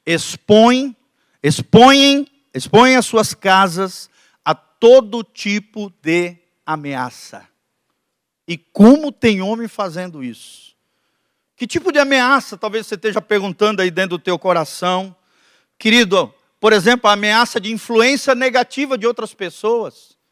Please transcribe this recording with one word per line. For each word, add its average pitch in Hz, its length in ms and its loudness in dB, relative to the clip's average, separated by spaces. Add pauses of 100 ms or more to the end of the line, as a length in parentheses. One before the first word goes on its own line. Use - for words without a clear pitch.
expõem, 226 920 2 (440)
expõem, 277 840 4 (260)
expõem 254 440 2
as 247 100 0
suas 220 280 -2
casas 190 760 -2 (340)
a 156 80 -2
todo 233 720 2
tipo 202 680 -10 (100)
de 175 340 -4 (300)
ameaça. 139 800 -10 (1000)
E 170 100 -8
como 277 540 2
tem 214 280 -2
homem 220 280 -8
fazendo 175 560 -10
isso? - 480 -18 (840)
Que 240 120 -10
tipo 339 260 -4
de 294 80 2
ameaça, 262 580 0
talvez 214 300 -8
você 208 80 -10
esteja 208 260 -4
perguntando 202 580 -2
aí 185 100 0
dentro 180 280 -4
do - 0 -
teu 180 180 -4
coração? 180 800 -4 (640)
Querido, 202 560 0 (240)
por 214 140 2
exemplo, 220 360 0
a 208 40 4
ameaça 214 480 -2
de 202 100 -10
influência 240 640 0
negativa 254 640 -4
de 208 80 -4
outras 220 260 -6
pessoas, 208 840 -8 (160)